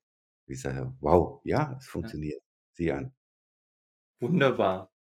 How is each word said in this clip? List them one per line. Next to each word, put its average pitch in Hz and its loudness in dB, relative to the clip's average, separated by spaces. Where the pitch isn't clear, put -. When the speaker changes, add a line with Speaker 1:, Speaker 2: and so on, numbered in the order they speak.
Speaker 1:
Ich 67 -12
sage: 67 -6
„Wow, 80 4
ja, 131 0
es - -20
Speaker 2:
Ja. - -12
Speaker 1:
funktioniert. 76 -8
Sieh 82 -2
an.“ 69 -8
Speaker 2:
Wunderbar. 110 2